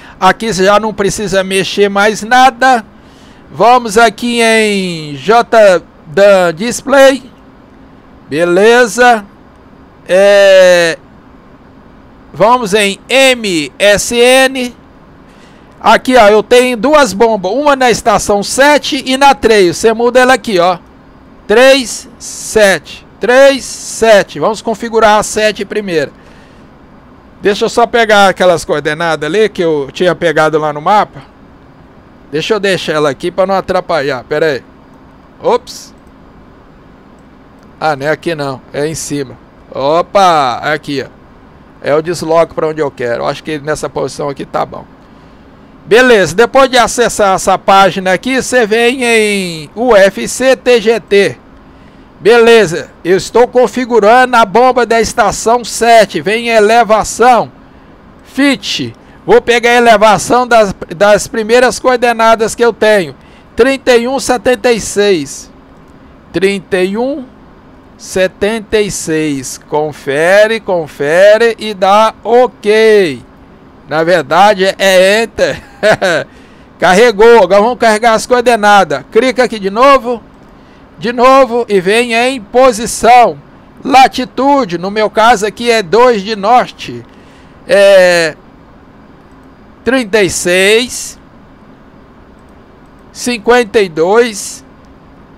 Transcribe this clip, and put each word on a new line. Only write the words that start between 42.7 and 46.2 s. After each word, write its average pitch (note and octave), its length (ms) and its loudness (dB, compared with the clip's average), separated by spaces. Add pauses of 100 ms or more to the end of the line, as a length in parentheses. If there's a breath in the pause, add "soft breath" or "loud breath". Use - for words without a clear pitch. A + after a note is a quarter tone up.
eu C#3 100 -4
quero. A#2+ 340 -6
Acho C#3+ 180 -8
que D#3 160 -8
nessa D3 300 -6
posição C#3 400 -8
aqui C#3 160 -10
tá - 220 -6
bom. - 180 -16 (1000 loud breath)
Beleza, G#3+ 480 0